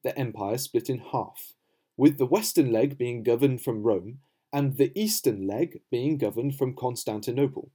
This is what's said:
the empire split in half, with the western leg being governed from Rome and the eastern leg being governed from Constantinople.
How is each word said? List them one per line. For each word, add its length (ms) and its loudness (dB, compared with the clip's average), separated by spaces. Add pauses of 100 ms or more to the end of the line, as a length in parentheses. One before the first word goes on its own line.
the 140 -2
empire 400 -2
split 320 -2
in 80 -2
half, 560 -8 (420)
with 220 4
the 80 2
western 460 2
leg 260 2
being 240 -4
governed 400 2
from 200 -4
Rome 360 0 (340)
and 240 0
the 220 2
eastern 480 0
leg 340 -2 (100)
being 280 0
governed 380 -2
from 180 0
Constantinople. 1000 -2